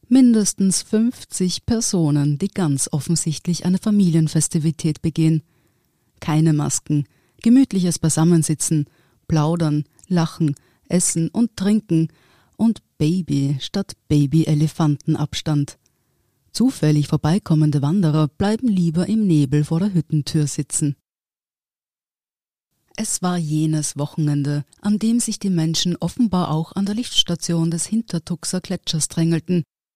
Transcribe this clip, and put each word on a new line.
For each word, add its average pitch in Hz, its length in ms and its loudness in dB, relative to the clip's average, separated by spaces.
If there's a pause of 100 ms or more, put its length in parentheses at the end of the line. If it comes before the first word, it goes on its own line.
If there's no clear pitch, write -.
Mindestens 220 760 4
fünfzig - 840 -2
Personen, 151 760 0
die 196 100 -2
ganz 147 420 -2
offensichtlich 160 760 -4
eine 180 140 0
Familienfestivität 160 1200 0
begehen. 160 440 0 (760)
Keine 156 360 2
Masken, 147 520 -2 (340)
gemütliches 196 600 2
Beisammensitzen, 160 840 2 (420)
Plaudern, 156 560 0 (240)
Lachen, 165 480 0 (320)
Essen 175 400 0
und - 280 -2
Trinken 185 520 0 (480)
und 220 260 0 (160)
Baby 147 600 0
statt - 320 -8 (160)
Baby-Elefantenabstand. 151 1700 0 (760)
Zufällig 151 560 0
vorbeikommende 151 760 0
Wanderer 156 460 0
bleiben 220 400 -2
lieber 175 400 0
im 214 180 0
Nebel 147 380 2
vor 160 160 -2
der 202 120 -2
Hüttentür 156 540 -2
sitzen. 147 480 -4 (2000)
Es - 280 -6
war 180 140 0
jenes 156 600 -2
Wochenende, 147 680 -2 (160)
an 208 200 0
dem 226 180 0
sich 226 220 -4
die 196 100 -2
Menschen 165 460 0
offenbar 180 560 -2
auch 160 180 -2
an 196 160 -4
der 208 80 -4
Liftstation 170 800 0
des 165 140 -6
Hintertuxer 180 760 -6
Gletschers - 480 -4
drängelten 165 560 0 (320)